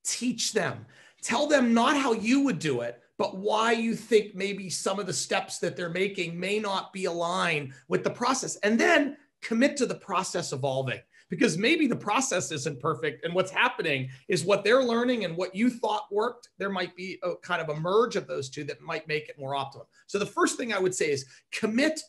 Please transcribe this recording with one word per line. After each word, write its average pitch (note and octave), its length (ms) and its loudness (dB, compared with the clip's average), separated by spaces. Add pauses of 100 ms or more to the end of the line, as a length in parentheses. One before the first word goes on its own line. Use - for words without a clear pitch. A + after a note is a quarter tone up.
teach - 480 -2
them, D3+ 340 -2 (360)
tell B3 260 0
them C4 260 6
not A#3+ 220 6
how C4+ 180 2
you A3+ 280 4
would A#3+ 180 2
do C3+ 220 0
it, A#2+ 200 -8 (160)
but G3 200 -2
why G#3+ 340 2
you A3+ 240 2
think G#3 380 2
maybe G3 360 -4
some G3 300 -2
of G3+ 60 -6
the F3 80 -6
steps - 460 -4
that D#3+ 180 -2
they're F3 120 -6
making F3+ 480 -4
may G3 220 -2
not G3 320 -4
be F#3 140 -6
aligned E3+ 680 0 (160)
with - 160 0
the G3 60 2
process. B3 480 -2
And A3 220 2
then D4 360 4 (260)
commit A#3 360 2
to B3 80 2
the F#3+ 100 -4
process F#3 580 -4
evolving, C3 460 -2 (300)
because D#3+ 280 2
maybe D4 300 4
the F3 80 2
process G3+ 560 0
isn't D3 280 -4
perfect. D#3 440 -2
And E3 100 -4
what's F#3 180 0
happening E3+ 580 0 (180)
is D#3+ 160 0
what G3 200 2
they're B3 200 6
learning A#3+ 400 0
and E3 140 -6
what F3+ 180 -4
you A3+ 140 4
thought G#3+ 420 -2
worked, A3 460 -2
there F#3+ 120 -4
might F3+ 260 -4
be F3+ 280 -10
a E3+ 120 -2
kind F3 260 -4
of D#3 80 -6
a D3+ 100 -4
merge G3+ 360 2
of D3+ 120 -2
those C#3+ 220 -6
two D3 160 -10
that D3 160 -10
might D#3+ 260 -8
make D3+ 220 -4
it - 100 -18
more C3+ 160 -6
optimum. C3+ 320 -6 (200)
So G3+ 120 -4
the G3+ 60 0
first E4 320 2
thing A3+ 160 -4
I G3+ 60 0
would F#3 140 2
say D#3+ 180 0
is C3+ 140 -2 (260)
commit C4+ 580 0